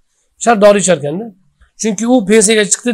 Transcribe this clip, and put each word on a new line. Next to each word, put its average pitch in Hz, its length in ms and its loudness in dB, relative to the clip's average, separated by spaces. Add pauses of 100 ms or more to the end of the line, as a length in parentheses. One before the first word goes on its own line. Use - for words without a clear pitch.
(400)
shart 226 200 0
dori 208 180 4
icharkanda. 170 480 -4 (540)
Chunki 214 260 -4
u 247 80 2 (120)
pensiyaga 214 380 2
chiqdi - 300 -6